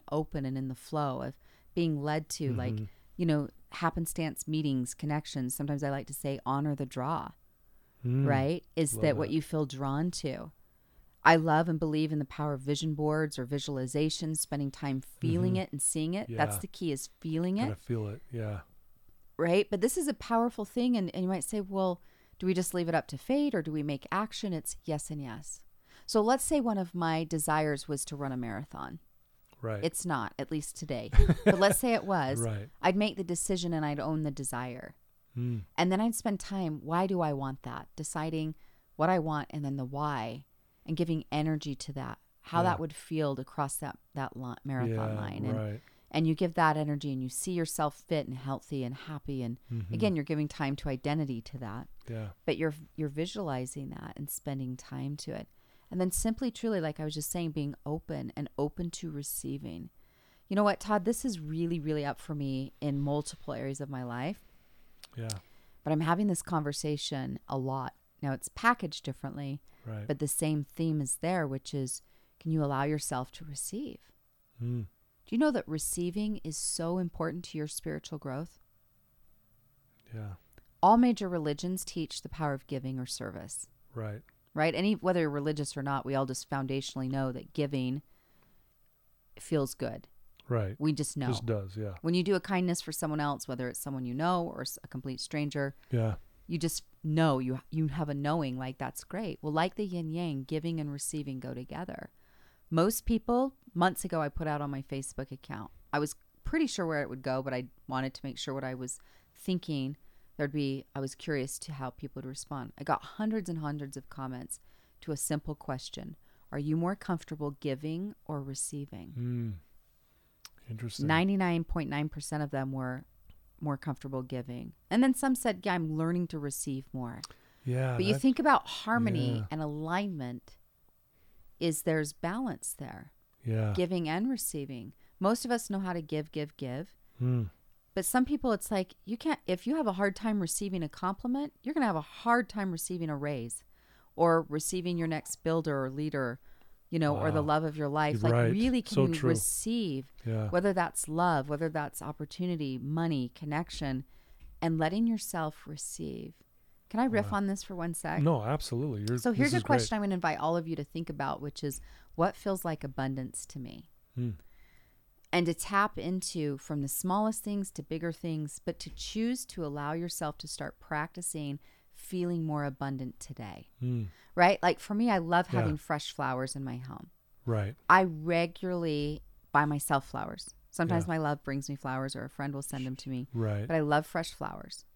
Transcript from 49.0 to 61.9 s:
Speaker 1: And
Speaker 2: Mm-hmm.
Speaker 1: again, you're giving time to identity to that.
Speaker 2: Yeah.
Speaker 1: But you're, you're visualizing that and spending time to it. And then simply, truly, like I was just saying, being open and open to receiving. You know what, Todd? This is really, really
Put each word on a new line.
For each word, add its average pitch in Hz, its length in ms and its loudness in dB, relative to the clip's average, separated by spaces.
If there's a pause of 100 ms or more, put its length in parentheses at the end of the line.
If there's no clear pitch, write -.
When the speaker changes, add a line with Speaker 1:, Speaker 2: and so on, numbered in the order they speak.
Speaker 1:
And 117 160 -4 (120)
Speaker 2:
Mm-hmm. 110 220 -4
Speaker 1:
again, 196 220 4
you're 147 80 0
giving 151 240 2
time 139 300 0
to - 120 -4
identity 135 520 0
to - 180 -12
that. 113 300 -8 (200)
Speaker 2:
Yeah. 110 200 -6 (160)
Speaker 1:
But 147 120 2
you're, 156 160 2 (220)
you're 151 140 -2
visualizing 143 800 -4
that - 260 -10
and 143 140 -8
spending 131 480 -6
time 139 400 -8
to - 160 -10
it. - 140 -8 (440)
And 180 100 -2
then 180 100 2
simply, 226 400 0
truly, 220 300 0
like 156 180 -2
I 156 60 -2
was 151 80 -2
just 151 180 -4
saying, 170 200 -2
being 143 240 -2 (100)
open 147 500 -4
and 143 220 -4
open 151 340 -2
to 165 200 -8
receiving. 143 760 -8 (600)
You 190 60 0
know 208 80 6
what, 202 160 4
Todd? 208 260 2
This 233 200 0
is 196 160 0
really, 165 380 0
really 151 260 0